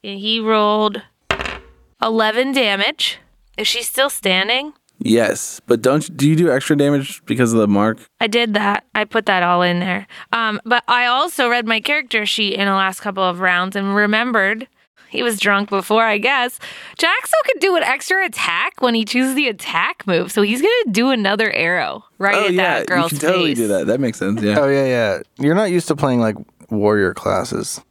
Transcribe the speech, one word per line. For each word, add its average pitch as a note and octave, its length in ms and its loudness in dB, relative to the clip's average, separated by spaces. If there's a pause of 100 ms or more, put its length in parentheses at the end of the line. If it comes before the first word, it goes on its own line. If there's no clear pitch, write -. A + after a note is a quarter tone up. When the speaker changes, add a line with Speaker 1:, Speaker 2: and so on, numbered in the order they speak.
Speaker 1:
And G3 160 -12
he A3 200 -2
rolled G#3+ 600 0 (1000)
eleven A3+ 500 0
damage. A3+ 680 0 (380)
Is G#3 100 -4
she A#3+ 160 -2
still C4+ 260 0
standing? A3 640 -2 (260)
Speaker 2:
Yes, - 680 0
but A#2+ 140 2
don't, D3 340 0
do C3+ 120 2
you D#3 100 4
do E3+ 120 2
extra C#3 280 0
damage C#3+ 480 0
because A#2 260 2
of A2+ 80 4
the G#2 80 4
mark? G#2 320 2 (220)
Speaker 1:
I A#3 60 0
did A3+ 260 -2
that. G#3 320 -2 (100)
I G#3+ 80 0
put G#3+ 220 -2
that F#3 180 2
all F3 180 2
in F3 200 2
there. F#3 260 -4 (240)
Um, A3 320 -2
but A#3+ 240 0
I B3 180 2
also B3+ 440 0
read A#3+ 180 0
my A3 140 0
character C4 440 -2
sheet G3+ 280 -2
in G3 120 -2
the G3 80 0
last F#3+ 280 -2
couple G3 220 -4
of F3+ 180 0
rounds F#3 340 0
and G3 180 -2
remembered G#3+ 760 0 (400)
he - 120 -6
was A#3 160 -2
drunk G3+ 320 0
before, G#3 340 2
I G#3+ 140 2
guess. B3 420 -2 (380)
Jaxo F#4+ 360 0 (120)
could C5 140 0
do F#4 160 2
an D#4+ 80 2
extra F#4 420 0
attack G#3 560 -4
when A#3+ 140 2
he A3+ 80 0
chooses B3+ 320 0
the C#4 140 0
attack G3 580 -4
move. F#3 240 0
So G#3+ 120 0
he's A3 180 0
gonna G#4+ 320 0
do A#3+ 180 2
another G#3 400 0
arrow E3 540 -2 (120)
right G3 180 0
Speaker 2:
Oh, G#3 100 2
Speaker 1:
at F#3 80 0
Speaker 2:
yeah, F3+ 260 2
Speaker 1:
that - 80 -4
girl's E3+ 240 0
Speaker 2:
you C#3+ 80 -6
can D#3 100 0
totally F3 220 2
Speaker 1:
face. B2 60 -2
Speaker 2:
do A2+ 100 0
that. F#2 200 0
That A#2 120 0
makes B2 180 -2
sense, G2+ 240 -2
yeah. G#2 180 2
Speaker 3:
Oh, C#3+ 100 2
yeah, C#3 160 2
yeah. A2+ 340 0 (180)
You're C#3+ 180 2
not G3+ 160 2
used F3 180 0
to D3+ 80 2
playing, B2+ 240 2
like, A2 160 0 (320)
warrior G#2 440 2
classes. - 760 -4